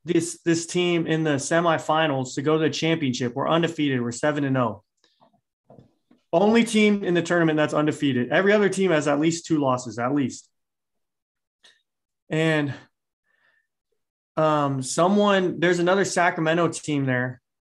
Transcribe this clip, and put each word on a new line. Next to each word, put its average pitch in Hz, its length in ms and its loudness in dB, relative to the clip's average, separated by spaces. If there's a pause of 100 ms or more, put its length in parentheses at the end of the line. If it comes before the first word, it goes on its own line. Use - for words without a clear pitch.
this, 165 400 -2
this 165 220 0
team 175 420 0
in 160 160 -2
the 151 100 0
semifinals 156 1040 0
to 147 60 -4
go 151 100 0
to 156 100 2
the 156 80 0
championship. 143 640 -2
We're 139 140 -4
undefeated. 151 520 0
We're 117 120 -4
seven 147 320 -2
and 135 120 0
oh. 113 280 -2 (1500)
Only 214 300 4
team 208 400 2
in 180 100 -2
the 175 100 2
tournament 170 340 2
that's 151 180 0
undefeated. 139 560 0
Every 190 220 2
other 208 160 2
team 190 240 0
has 151 160 0
at 143 100 0
least 165 280 -2
two 160 120 0
losses, 127 400 -2
at 120 160 -2
least. 139 340 -4 (1800)
And, 156 420 0 (1600)
um, 147 440 0
someone, 190 800 0
there's 175 220 2
another 185 240 2
Sacramento 170 640 0
team 147 360 -4
there. 127 380 -4 (220)